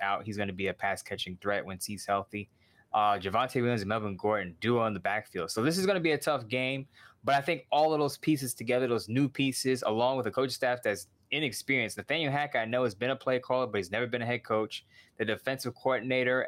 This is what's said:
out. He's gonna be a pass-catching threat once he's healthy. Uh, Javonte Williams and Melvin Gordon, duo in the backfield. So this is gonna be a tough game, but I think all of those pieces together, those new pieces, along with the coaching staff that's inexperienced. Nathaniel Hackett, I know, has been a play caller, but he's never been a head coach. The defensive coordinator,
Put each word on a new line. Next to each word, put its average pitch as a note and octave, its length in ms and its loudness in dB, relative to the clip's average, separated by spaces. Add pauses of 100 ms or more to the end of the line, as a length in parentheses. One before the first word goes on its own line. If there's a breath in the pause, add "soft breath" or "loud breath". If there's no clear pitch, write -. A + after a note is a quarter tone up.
out. G2 220 -2
He's G#2 120 -6
gonna G2+ 160 -2
be F#2+ 140 -4
a F#2 80 0
pass-catching F#2+ 680 -6
threat G2+ 240 -2
once F#2 200 -10
he's G#2 200 -10
healthy. G2+ 440 -4 (440 soft breath)
Uh, G#2 260 4
Javonte A2 420 0
Williams A#2+ 220 2
and F#2+ 80 -6
Melvin G#2+ 260 -2
Gordon, F#2+ 440 0
duo A#2 260 4
in G#2+ 80 0
the F#2 60 -6
backfield. G2 520 -4
So A2+ 100 0
this E3 160 2
is F#3 80 0
gonna F#3+ 140 2
be D#3+ 120 2
a D3 60 0
tough C3 300 -2
game, C3 400 -4 (340 loud breath)
but C3+ 140 4
I C#3 40 6
think D3+ 300 -2
all D#3 220 6
of D3+ 80 2
those C#3+ 180 2
pieces C3+ 340 0
together, B2 360 0
those A2+ 200 0
new C3 200 2
pieces, C3 580 0
along A#2+ 300 2
with B2 80 -2
the G#2 80 -2
coaching C3 180 0
staff B2 320 0
that's G2+ 240 -2 (240)
inexperienced. C3+ 680 -2
Nathaniel C#3+ 340 -2
Hackett, C#3+ 280 0
I A2+ 40 0
know, B2 200 2
has A2+ 100 0
been B2 160 0
a C3 60 0
play C3 220 0
caller, B2+ 280 0
but G#2+ 120 -2
he's F#2 120 -4
never A#2+ 160 0
been A#2+ 160 -2
a A2+ 40 -4
head A#2+ 180 -2
coach. A2 400 -2 (340 soft breath)
The A2+ 60 0
defensive A#2+ 500 -4
coordinator, B2+ 720 2